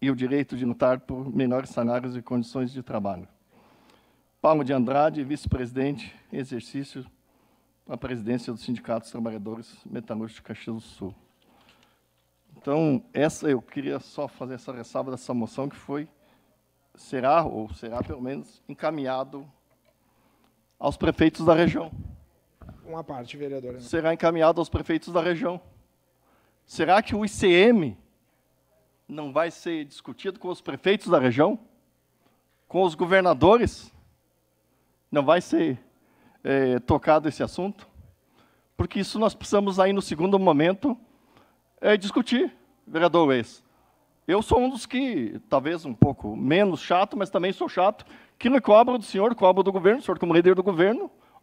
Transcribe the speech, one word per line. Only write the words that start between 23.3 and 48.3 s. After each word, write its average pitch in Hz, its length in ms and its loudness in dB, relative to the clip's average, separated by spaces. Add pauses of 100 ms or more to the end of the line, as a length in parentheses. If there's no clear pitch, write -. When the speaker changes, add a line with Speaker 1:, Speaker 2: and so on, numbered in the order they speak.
Speaker 2:
vereador. 135 460 -12
Speaker 1:
Será 160 320 -2
encaminhado 165 480 2
aos 156 80 -6
prefeitos 160 420 -4
da 170 100 2
região. 175 380 -4 (1080)
Será 180 360 2
que - 120 -6
o 208 80 -4
I 208 60 -4
C - 180 0
M 180 480 6 (1120)
não 147 240 -12
vai 156 200 0
ser 160 340 -8
discutido 165 540 -12
com - 80 -12
os 180 140 -8
prefeitos - 460 -2
da 170 120 6
região? 127 400 4 (1080)
Com 170 140 0
os 175 140 2
governadores? 180 960 4 (1160)
Não 147 120 0
vai 160 180 4
ser, 160 380 -2 (640)
é, 135 360 0
tocado 156 500 2
esse - 140 -4
assunto? 180 440 -8 (880)
Porque 175 240 -4
isso 196 200 -6
nós 220 160 2
precisamos 202 440 0
aí 190 140 4
no 196 80 0
segundo 185 380 0
momento, 185 580 4 (840)
é, 208 160 4
discutir, 240 560 0 (360)
vereador 165 400 4
Weiss. 127 360 -2 (640)
Eu 190 140 2
sou 226 180 2
um 247 80 2
dos 262 200 -8
que, 233 600 -4
talvez 160 380 -2
um 135 80 -8
pouco 110 420 2
menos 165 440 2
chato, 185 360 0
mas 196 140 -4
também 185 240 -2
sou 349 160 -6
chato, 196 380 0 (320)